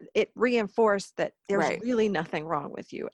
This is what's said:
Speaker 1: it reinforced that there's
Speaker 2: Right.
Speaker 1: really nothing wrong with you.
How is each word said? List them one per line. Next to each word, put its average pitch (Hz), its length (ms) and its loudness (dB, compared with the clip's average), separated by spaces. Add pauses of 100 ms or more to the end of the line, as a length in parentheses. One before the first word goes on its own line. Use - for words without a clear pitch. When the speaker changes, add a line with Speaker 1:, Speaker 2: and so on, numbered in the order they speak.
(140)
Speaker 1:
it - 220 2
reinforced 220 840 2
that 160 160 -2 (160)
there's 190 160 2
Speaker 2:
Right. 147 160 0
Speaker 1:
really 226 280 2
nothing 165 360 -4
wrong 151 260 -4
with - 220 -14
you. - 200 -8